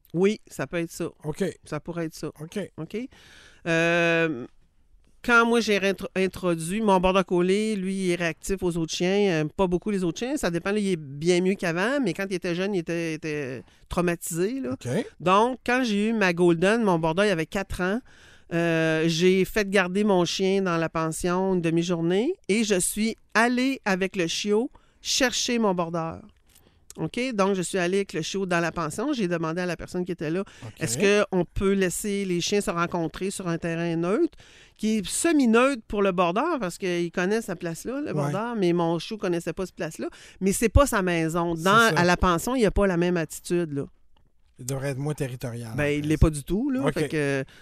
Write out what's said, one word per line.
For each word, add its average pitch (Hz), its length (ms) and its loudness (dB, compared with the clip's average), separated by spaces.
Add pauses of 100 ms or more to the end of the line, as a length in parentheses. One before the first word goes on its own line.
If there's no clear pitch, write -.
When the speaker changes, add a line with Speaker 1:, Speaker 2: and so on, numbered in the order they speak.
(140)
Speaker 1:
Oui, 196 340 2
ça - 180 -8
peut 175 120 -6
être 170 140 -4
ça. - 180 -6 (160)
Speaker 2:
OK. 156 180 -4 (220)
Speaker 1:
Ça 151 140 -8
pourrait 170 260 -6
être 165 100 -10
ça. 160 120 -10 (120)
Speaker 2:
OK. 160 180 -12 (200)
Speaker 1:
OK ? 160 200 -10 (720)
Euh, 165 760 2 (800)
quand 233 240 6
moi, 233 120 4
j'ai 208 200 2
réintro-, 190 360 -2
introduit, 180 680 -2
mon 196 180 4
border 185 280 4
collie, 196 480 2
lui, 190 200 -4
il 190 160 0
est 170 40 2
réactif 170 460 -4
aux 175 160 0
autres 160 160 -2
chiens. 185 500 2
Euh, - 20 0 (120)
pas 196 80 4
beaucoup 175 240 -2
les 196 140 -2
autres 165 160 -2
chiens. 262 180 -4
Ça 185 140 -2
dépend, 170 200 -4
là, 208 60 0
il 202 140 0
est 180 40 2
bien 156 460 0
mieux 185 140 2
qu'avant, 190 460 -2
mais 185 120 0
quand 196 160 -6
il 196 60 -4
était 175 180 -4
jeune, 190 220 -2
il 185 40 0
était, 170 360 -4
était 147 480 -8 (260)
traumatisé, 175 680 -2
là. 254 140 -6
Speaker 2:
OK. - 140 -10 (320)
Speaker 1:
Donc, 208 460 2
quand 254 180 2
j'ai 214 260 0
eu 233 40 0
ma 196 200 2
golden, 175 500 4
mon 180 160 2
border, 165 260 0
il 208 60 2
avait 160 160 -2
quatre - 340 -6
ans, 190 180 0 (540)
euh, 160 540 2
j'ai 185 360 4
fait 202 260 -2
garder 190 340 2
mon 190 200 4
chien 190 380 2
dans 175 160 0
la 165 100 0
pension 175 680 0
une 180 60 2
demi-journée 170 760 0 (120)
et 220 160 2
je 202 160 2
suis 214 380 -2 (160)
allée 247 520 2
avec 190 300 -2
le 175 120 0
chiot 208 420 0 (320)
chercher - 560 0
mon 214 160 2
border. 165 460 -4 (760)
OK ? 160 220 -6 (140)
Donc, 196 220 2
je 185 60 -2
suis 180 160 -4
allée 180 200 0
avec 196 160 -4
le 160 80 -4
chiot 196 240 -4
dans 175 160 0
la 165 100 -2
pension. 175 400 -4
J'ai 233 160 -2
demandé 165 340 -4
à 180 40 -4
la 175 100 -4
personne 180 300 -8
qui 180 80 -6
était 160 160 -6
là, 175 120 -2 (220)
Speaker 2:
OK. « 113 160 -14
Speaker 1:
Est-ce 196 460 2
qu'on 185 180 0
peut 196 300 0
laisser 202 500 -2
les 180 160 -2
chiens 202 220 0
se 202 100 -4
rencontrer 170 600 -2
sur 185 180 -6
un 165 80 -2
terrain 165 400 -4
neutre, 202 400 0 (400)
qui 220 220 0
est 185 60 -4
semi-neutre 262 840 4
pour 208 120 -2
le 196 120 2
border, 196 480 0
parce 180 160 -6
qu'il 175 340 -2
connaît 202 300 0
sa 180 160 -8
place-là, 175 420 -8
le 294 80 -6
Speaker 2:
Ouais. - 60 -6
Speaker 1:
border, 170 440 -4
mais 175 140 2
mon 170 260 2
chiot 208 200 -8
connaissait 175 340 -4
pas 185 140 -6
cette - 100 -16
place-là. » 175 320 -8 (320)
Mais 190 140 2
c'est 226 160 2
pas 285 180 6
sa 214 140 0
maison. 170 560 0
Speaker 2:
C'est 160 60 -8
Speaker 1:
Dans, 190 80 6
Speaker 2:
ça. 226 160 8 (100)
Speaker 1:
à 175 80 4
la 175 100 4
pension, 180 400 0
il 269 40 0
n'y 226 60 4
a 175 60 4
pas 202 160 2
la 185 80 0
même 175 220 2
attitude, 165 560 -4
là. 139 100 -4 (760)
Speaker 2:
Il 127 60 -16
devrait 135 260 -4
être 127 60 -6
moins 147 160 -4
territorial, 120 600 -8
Speaker 1:
Ben, 147 80 0
Speaker 2:
en 143 40 0 (100)
Speaker 1:
il 147 40 -2
Speaker 2:
fait. 151 60 -4
Speaker 1:
l'est 156 100 2
pas 165 120 6
du 147 160 -4
tout, 220 240 -2
là. 269 160 -2
Speaker 2:
Ok. 160 80 2
Speaker 1:
Fait 156 160 -2
que, 139 340 -2 (180)